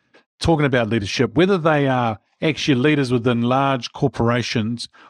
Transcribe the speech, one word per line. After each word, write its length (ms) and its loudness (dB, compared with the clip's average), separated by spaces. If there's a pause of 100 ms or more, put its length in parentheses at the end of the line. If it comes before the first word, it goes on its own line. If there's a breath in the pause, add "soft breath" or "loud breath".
(380 soft breath)
talking 260 0
about 240 2
leadership, 460 -2
whether 240 2
they 300 0
are 320 -2 (200)
actually 360 0
leaders 340 2
within 320 0
large 480 0
corporations 960 -2 (220 loud breath)